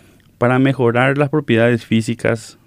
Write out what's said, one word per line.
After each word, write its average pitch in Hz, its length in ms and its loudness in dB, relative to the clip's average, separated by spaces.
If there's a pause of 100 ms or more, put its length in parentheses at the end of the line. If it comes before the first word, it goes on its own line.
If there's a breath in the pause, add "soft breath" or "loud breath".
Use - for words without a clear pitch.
(380 soft breath)
Para 127 200 0
mejorar 131 600 0
las 147 100 0
propiedades 117 560 0
físicas 113 840 -4